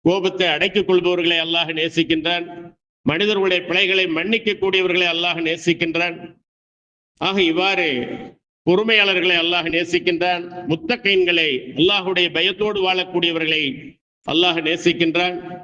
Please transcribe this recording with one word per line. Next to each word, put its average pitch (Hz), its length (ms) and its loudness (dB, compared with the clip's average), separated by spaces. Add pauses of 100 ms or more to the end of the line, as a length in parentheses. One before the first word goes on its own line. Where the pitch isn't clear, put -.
கோபத்தை 185 460 0
அடக்கிக் 180 420 0
கொள்பவர்களை 175 500 2
அல்லாஹ் 165 340 -2
நேசிக்கின்றான். 165 720 -2 (580)
மனிதர்களுடைய 190 600 2
பிழைகளை 185 460 2
மன்னிக்க 208 440 0
கூடியவர்களை 185 540 2
அல்லாஹ் 170 340 -2
நேசிக்கின்றான். 170 760 0 (1000)
ஆக 190 260 0
இவ்வாறு 180 460 2 (840)
பொறுமையாளர்களை 190 680 2
அல்லாஹ் 170 400 0
நேசிக்கின்றான். 175 680 0 (240)
முத்தகீன்களை, 175 800 2 (260)
அல்லாஹுடைய 180 580 2
பயத்தோடு 196 500 -2
வாழக்கூடியவர்களை 170 800 0 (680)
அல்லாஹ் 170 380 2
நேசிக்கின்றான். 170 680 0 (280)